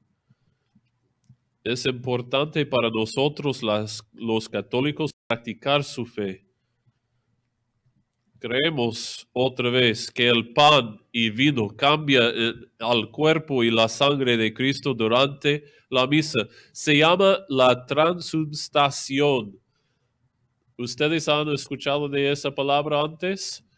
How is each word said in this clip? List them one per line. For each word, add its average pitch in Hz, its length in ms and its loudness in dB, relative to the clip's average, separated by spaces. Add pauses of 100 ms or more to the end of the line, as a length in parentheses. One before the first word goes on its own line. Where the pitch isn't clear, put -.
(1600)
Es 123 220 -4
importante 127 800 -4
para 120 240 0
nosotros, 135 720 -2
las, 107 400 -2 (120)
los 113 340 -4
católicos, 139 640 -4 (160)
practicar 139 580 -2
su - 220 -10
fe. 95 360 -8 (2000)
Creemos 123 920 -4
otra 123 380 0
vez 123 400 2
que 120 180 2
el 117 240 2
pan 143 480 4 (100)
y 113 200 0
vino 120 380 0
cambia, 139 600 2
eh, 113 240 -2 (260)
al 113 320 0
cuerpo 151 540 0
y 117 60 2
la 113 180 4
sangre 135 480 0
de 110 160 0
Cristo 135 400 -2
durante 139 720 0 (240)
la 127 180 2
misa. 143 400 0 (240)
Se 151 280 0
llama 180 400 4 (100)
la 127 380 4
transubstanciación. 147 1700 0 (1160)
¿Ustedes 147 500 -4
han 151 220 0
escuchado 143 580 -4
de 143 260 0
esa 139 220 -6
palabra 143 460 0
antes? 180 640 -6 (140)